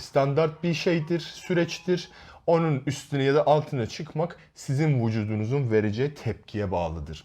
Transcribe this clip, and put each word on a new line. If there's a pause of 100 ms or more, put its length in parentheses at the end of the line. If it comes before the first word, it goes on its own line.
standart
bir
şeydir,
süreçtir. (380)
Onun
üstüne
ya
da
altına
çıkmak (180)
sizin
vücudunuzun
vereceği
tepkiye
bağlıdır.